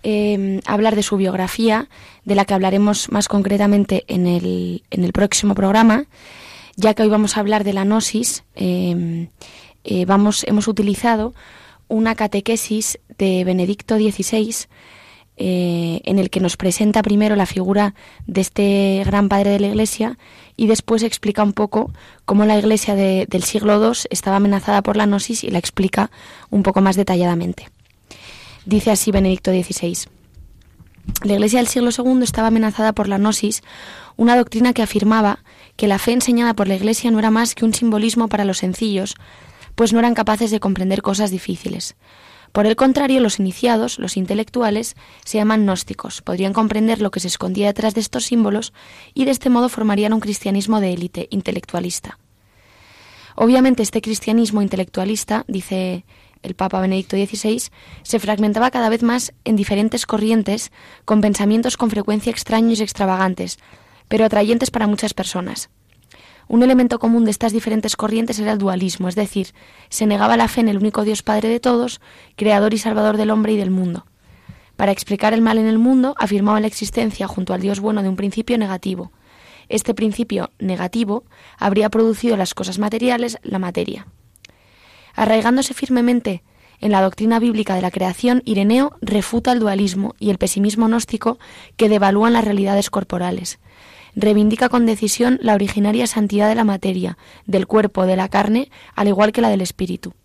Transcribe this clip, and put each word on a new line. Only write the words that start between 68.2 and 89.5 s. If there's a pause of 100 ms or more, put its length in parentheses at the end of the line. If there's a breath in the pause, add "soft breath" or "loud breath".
era
el
dualismo,
es
decir, (340 loud breath)
se
negaba
la
fe
en
el
único
Dios
Padre
de
todos, (340 loud breath)
creador
y
salvador
del
hombre
y
del
mundo. (720 soft breath)
Para
explicar
el
mal
en
el
mundo,
afirmaba
la
existencia
junto
al
Dios
bueno
de
un
principio
negativo. (560 soft breath)
Este
principio
negativo (320 loud breath)
habría
producido
las
cosas
materiales,
la
materia. (1080 soft breath)
Arraigándose
firmemente (380 soft breath)
en
la
doctrina
bíblica
de
la
creación,
Ireneo
refuta